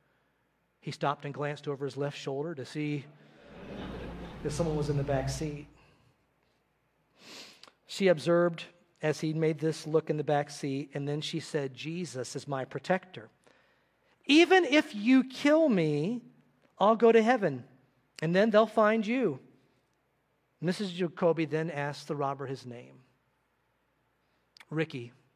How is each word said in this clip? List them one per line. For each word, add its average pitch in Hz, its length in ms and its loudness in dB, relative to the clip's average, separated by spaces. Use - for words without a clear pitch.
He 151 120 -12
stopped 147 340 -4
and 143 80 -8
glanced 147 340 -8
over 139 160 -8
his 135 140 -8
left 143 200 -6
shoulder 147 380 -8
to 127 100 -12
see 147 400 -6
if 143 80 -4
someone 156 240 -2
was 147 120 -2
in 143 60 0
the 139 80 0
back 135 240 -2
seat. 147 400 -6
She 196 200 0
observed 170 560 2
as 156 180 -2
he 156 140 -2
made 160 260 0
this 156 260 -4
look 156 240 0
in 160 60 0
the 151 80 -4
back 147 260 0
seat, 143 440 -6
and 143 120 -6
then 147 140 -4
she 156 220 -6
said, 139 320 -6
"Jesus 143 640 -8
is 131 100 -12
my 135 160 -4
protector. - 680 -6
Even 339 360 8
if 302 280 2
you 247 300 4
kill 302 460 4
me, 170 520 0
I'll 214 180 4
go 226 160 6
to 226 80 8
heaven, 196 440 2
and 165 140 0
then 214 140 6
they'll 214 180 6
find 220 400 2
you." 220 320 0
Missus 180 320 -4
Jacoby 165 540 0
then 160 260 -4
asked 143 380 -8
the 156 60 -4
robber 139 300 -4
his 127 200 -10
name. 127 380 -18
"Ricky 151 440 -6